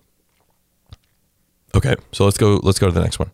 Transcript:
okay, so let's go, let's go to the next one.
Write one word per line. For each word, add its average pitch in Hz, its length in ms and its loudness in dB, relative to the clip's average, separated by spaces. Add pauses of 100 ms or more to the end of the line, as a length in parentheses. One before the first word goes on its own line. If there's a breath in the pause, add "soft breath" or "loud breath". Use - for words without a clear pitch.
(1700)
okay, 127 220 0 (160)
so - 140 0
let's 101 120 0
go, 104 240 2
let's - 160 0
go 101 100 0
to 85 60 0
the 87 80 0
next - 180 -4
one. - 140 -8